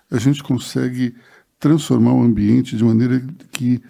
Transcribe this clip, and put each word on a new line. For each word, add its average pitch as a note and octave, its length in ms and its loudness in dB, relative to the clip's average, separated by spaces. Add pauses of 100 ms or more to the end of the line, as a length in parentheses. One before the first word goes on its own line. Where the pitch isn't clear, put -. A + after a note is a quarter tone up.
a B2+ 80 -2
gente C#3+ 240 0
consegue B2+ 720 -4 (460)
transformar C3+ 540 2
o B2+ 100 4
ambiente A#2 540 2
de A2 60 0
maneira A#2+ 380 2 (300)
que B2 380 -2